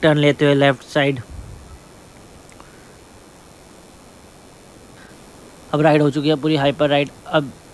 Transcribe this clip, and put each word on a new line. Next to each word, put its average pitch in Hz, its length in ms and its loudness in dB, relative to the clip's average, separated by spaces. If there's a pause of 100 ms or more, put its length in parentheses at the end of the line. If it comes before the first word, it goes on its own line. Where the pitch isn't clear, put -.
टर्न 151 160 2
लेते 147 280 2
हुए 143 100 4
लेफ्ट 139 300 2
साइड, 139 340 -2 (4000)
अब 151 80 -2
राइड 156 200 4
हो 147 100 2
चुकी 147 180 -2
है 156 60 2
पूरी 156 200 -2
हाइपर 143 340 0
राइड। 143 200 -2 (180)
अब 143 240 -2 (220)